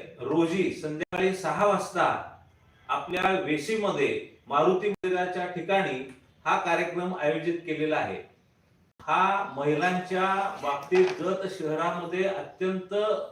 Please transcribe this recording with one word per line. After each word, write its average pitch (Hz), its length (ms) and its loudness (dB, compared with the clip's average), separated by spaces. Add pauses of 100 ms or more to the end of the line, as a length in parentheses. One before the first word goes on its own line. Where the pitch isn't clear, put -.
(200)
रोजी 165 540 2
संध्याकाळी 180 640 -2
सहा 160 300 0
वाजता - 720 0 (520)
आपल्या - 500 0
वेशीमध्ये 151 880 0 (200)
मारुती 180 420 4
मंदिराच्या 180 560 -2
ठिकाणी 165 680 -2 (320)
हा - 140 2
कार्यक्रम 175 580 0
आयोजित 160 420 0
केलेला 151 380 -2
आहे. 95 260 -4 (760)
हा 196 560 2
महिलांच्या 180 1040 0
बाबतीत 185 420 4
जत 185 540 -2
शहरामध्ये 170 640 -2
अत्यंत, 190 680 -4 (380)